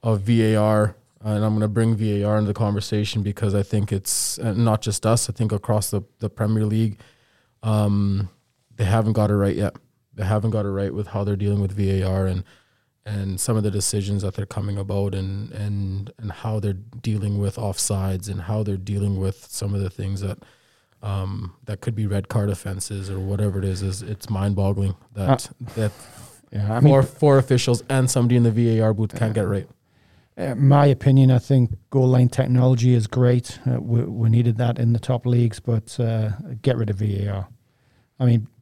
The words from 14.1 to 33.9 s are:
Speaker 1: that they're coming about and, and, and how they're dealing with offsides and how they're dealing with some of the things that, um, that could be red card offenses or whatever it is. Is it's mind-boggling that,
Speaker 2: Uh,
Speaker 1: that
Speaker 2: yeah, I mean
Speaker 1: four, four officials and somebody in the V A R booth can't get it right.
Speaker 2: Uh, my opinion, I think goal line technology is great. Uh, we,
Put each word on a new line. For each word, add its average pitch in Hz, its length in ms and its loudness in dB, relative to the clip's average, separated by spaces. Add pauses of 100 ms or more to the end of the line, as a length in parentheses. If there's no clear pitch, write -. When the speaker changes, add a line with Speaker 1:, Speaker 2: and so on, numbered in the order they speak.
Speaker 1:
that 98 140 -4
they're 104 100 -6
coming 101 320 -6
about 101 380 -4
and, 98 360 -6
and, 101 680 -6
and 107 120 -8
how 110 280 -6
they're 101 140 -2 (280)
dealing 104 380 -2
with 98 160 -2
offsides 98 760 -4
and 95 120 -6
how 107 220 -2
they're 101 140 -2
dealing 98 420 -2
with 95 300 -4
some 101 240 -6
of 98 80 -2
the 95 80 -4
things 98 320 -6
that, 95 160 -6 (640)
um, 98 520 -6 (120)
that 104 160 -8
could 113 140 -4
be 107 120 -2
red 98 220 -2
card 104 200 0
offenses 95 600 -6
or 95 100 -6
whatever 98 400 -2
it 95 60 -2
is. 95 160 -2
Is 95 200 -4
it's - 280 -10
mind-boggling 98 680 0 (200)
that, 123 340 0
Speaker 2:
Uh, - 160 -16 (100)
Speaker 1:
that 107 160 0 (600)
Speaker 2:
yeah, 104 220 -2
I 120 60 -2
mean 143 140 8
Speaker 1:
four, 135 100 6
four 139 360 4
officials 123 500 2
and 131 200 2
somebody 123 280 2
in 120 60 6
the 117 80 4
V 113 280 2
A 113 60 2
R 110 80 2
booth 104 240 -2
can't 110 160 0
get 104 120 0
it - 20 -2
right. 101 200 -4 (720)
Speaker 2:
Uh, - 180 -4
my 143 300 6
opinion, 135 440 6
I 127 100 6
think 127 320 2 (180)
goal 131 180 2
line 123 220 4
technology 123 640 4
is 113 140 2
great. 123 520 0 (100)
Uh, 123 120 -2
we, 117 220 0